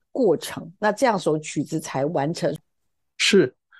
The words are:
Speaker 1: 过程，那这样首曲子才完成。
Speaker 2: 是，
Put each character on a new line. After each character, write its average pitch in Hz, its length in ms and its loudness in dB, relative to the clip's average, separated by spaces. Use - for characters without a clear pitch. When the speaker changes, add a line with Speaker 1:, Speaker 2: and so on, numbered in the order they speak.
Speaker 1:
过 196 240 2
程， - 420 -10
那 208 140 0
这 233 140 0
样 214 120 4
首 156 180 0
曲 156 280 -4
子 156 160 -4
才 139 240 -4
完 151 280 0
成。 170 240 -2
Speaker 2:
是， - 360 4